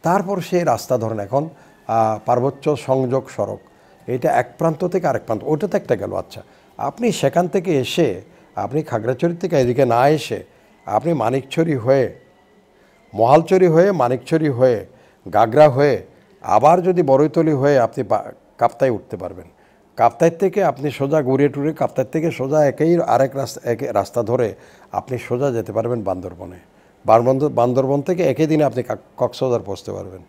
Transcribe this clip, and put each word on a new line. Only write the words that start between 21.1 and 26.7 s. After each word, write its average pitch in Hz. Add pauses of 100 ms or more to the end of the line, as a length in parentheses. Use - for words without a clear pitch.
ঘুরে 135
টুরে, 143
কাপ্তাই 135
থেকে 160
সোজা 147
একেই 160
আরেক 120
রাস্তা, 123
একে 120
রাস্তা 104
ধরে 113 (380)
আপনি 117
সোজা 127
যেতে 113
পারবেন 113
বান্দরবনে। 90 (500)